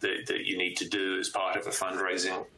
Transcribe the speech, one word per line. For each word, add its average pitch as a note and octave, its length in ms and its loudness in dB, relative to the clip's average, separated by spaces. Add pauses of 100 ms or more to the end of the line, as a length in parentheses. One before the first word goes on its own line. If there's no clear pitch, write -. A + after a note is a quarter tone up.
that, - 260 0
that - 180 0
you F#2 120 0
need F2+ 180 0
to F#2 140 -2
do F#2+ 280 2
as F2+ 120 -2
part F#2 260 0
of F#2+ 100 -2
a G2 40 -4
fundraising F#2 760 0 (120)